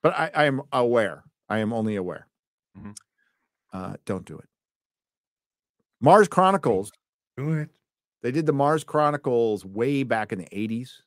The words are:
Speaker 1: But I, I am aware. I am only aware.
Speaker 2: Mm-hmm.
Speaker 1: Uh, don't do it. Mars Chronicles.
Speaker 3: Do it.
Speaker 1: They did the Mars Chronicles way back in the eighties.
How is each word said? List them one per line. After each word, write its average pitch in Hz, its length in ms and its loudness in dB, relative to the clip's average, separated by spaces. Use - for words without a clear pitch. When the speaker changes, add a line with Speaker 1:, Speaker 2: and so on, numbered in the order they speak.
Speaker 1:
But 175 140 2
I, 160 180 -4
I 151 120 2
am 135 180 0
aware. 117 520 0
I 107 100 -2
am 110 140 -2
only 110 240 -4
aware. 90 320 -8
Speaker 2:
Mm-hmm. 101 140 -16
Speaker 1:
Uh, 95 220 -10
don't 92 180 -6
do 78 140 -16
it. - 100 -20
Mars 190 280 8
Chronicles. 147 640 2
Speaker 3:
Do 147 180 -6
it. 151 160 -6
Speaker 1:
They 123 80 -4
did 156 160 -2
the 151 60 0
Mars 143 320 0
Chronicles 123 800 0
way 120 400 -2
back 110 280 -2
in 104 60 -6
the 87 180 -12
eighties. 113 500 -8